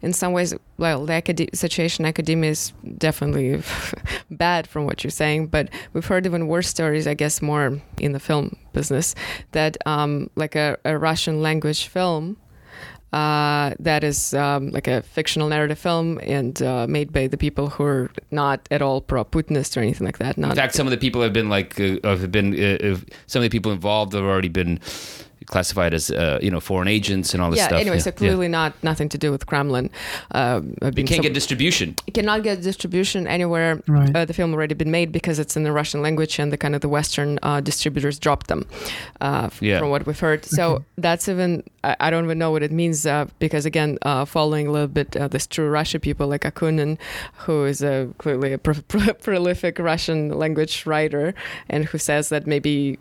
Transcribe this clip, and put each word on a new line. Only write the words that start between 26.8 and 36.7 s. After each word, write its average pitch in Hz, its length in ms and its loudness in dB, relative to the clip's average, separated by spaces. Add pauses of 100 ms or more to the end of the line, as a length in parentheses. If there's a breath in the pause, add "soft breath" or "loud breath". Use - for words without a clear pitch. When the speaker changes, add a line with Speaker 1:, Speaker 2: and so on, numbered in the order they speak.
Speaker 2:
agents 101 460 0
and 90 80 2
all 87 80 2
this 82 80 2
Speaker 1:
Yeah, - 80 4
Speaker 2:
stuff. 82 140 2
Speaker 1:
anyway, - 160 2
Speaker 2:
Yeah, 82 60 2
Speaker 1:
so - 60 0
Speaker 2:
yeah. 175 80 -6
Speaker 1:
clearly 190 320 2
not, 160 240 0 (100)
nothing 156 280 0
to 147 80 -6
do 151 120 0
with 139 140 -2
Kremlin. 143 460 0 (400 loud breath)
Uh, - 80 0 (160)
have 87 100 -2 (200)
Speaker 2:
You 139 80 2
Speaker 1:
been 135 140 0
Speaker 2:
can't 165 120 2
Speaker 1:
some 147 40 2
Speaker 2:
get 143 120 2
distribution. 135 640 0 (100)
Speaker 1:
You - 80 -12
cannot 214 300 0
get 196 180 -2
distribution 185 640 -2
anywhere. 165 600 0
Speaker 3:
Right. 143 300 6
Speaker 1:
Uh, 170 80 4
the 160 80 -6
film 165 220 0
already 151 180 0
been 156 180 0
made 165 220 2
because 165 260 0
it's 151 160 -2
in 156 80 0
the 151 100 2
Russian 151 280 0
language 156 380 0
and 147 120 0
the 143 60 -2
kind 147 180 0